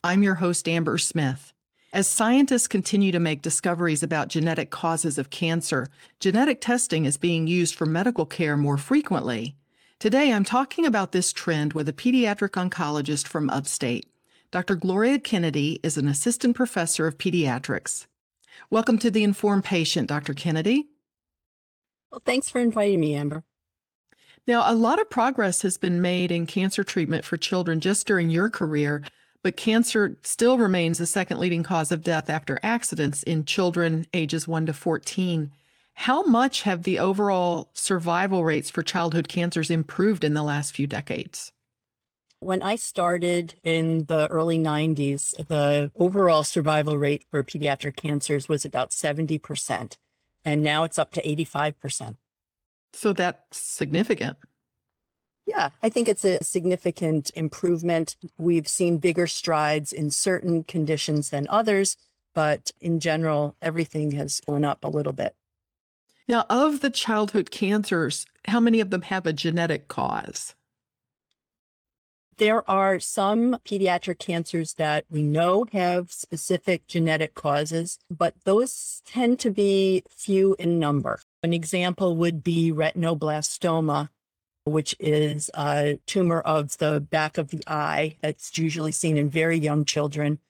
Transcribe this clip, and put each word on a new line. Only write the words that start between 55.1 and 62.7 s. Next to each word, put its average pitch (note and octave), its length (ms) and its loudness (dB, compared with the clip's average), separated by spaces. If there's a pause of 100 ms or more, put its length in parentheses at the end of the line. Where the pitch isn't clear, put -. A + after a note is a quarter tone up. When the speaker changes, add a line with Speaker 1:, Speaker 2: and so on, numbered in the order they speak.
Speaker 2:
Yeah, G3 240 -2 (120)
I A3+ 60 2
think A#3 200 0
it's G3+ 160 0
a F#3 200 2
significant E3+ 880 -2
improvement. E3 800 -2 (220)
We've E3 320 0
seen E3+ 300 0
bigger E3+ 280 2
strides D3+ 680 0
in D3+ 200 -4
certain F3 500 0
conditions D3+ 680 -2
than C#3+ 200 -4
others, G3+ 460 2 (400)
but D3+ 340 0 (100)